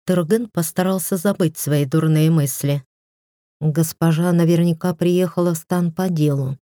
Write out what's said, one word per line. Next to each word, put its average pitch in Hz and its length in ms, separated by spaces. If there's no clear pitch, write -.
Тырген 185 420
постарался 185 680
забыть 180 400
свои 147 280
дурные 156 440
мысли. 143 540
Госпожа 160 720
наверняка 170 640
приехала 175 640
в - 20
стан 175 340
по 185 180
делу. 139 600